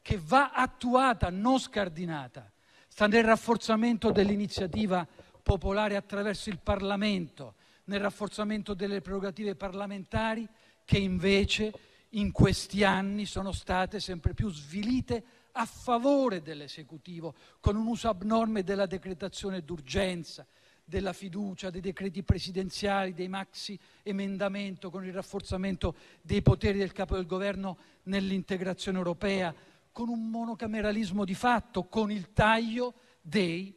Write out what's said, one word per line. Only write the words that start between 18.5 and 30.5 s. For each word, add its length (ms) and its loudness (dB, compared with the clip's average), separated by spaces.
della 240 0
decretazione 760 -6
d'urgenza, 840 -4
della 280 -4
fiducia, 560 -8
dei 100 -8
decreti 440 -6
presidenziali, 880 -2
dei 160 -8
maxi 500 -10
emendamento, 840 -4
con 160 -8
il 80 -8
rafforzamento 840 -4
dei 200 0
poteri 360 4
del 140 0
capo 240 -2
del 100 -2
governo 520 -4
nell'integrazione 920 -2
europea, 580 0
con 160 -4
un 200 -4
monocameralismo 960 -2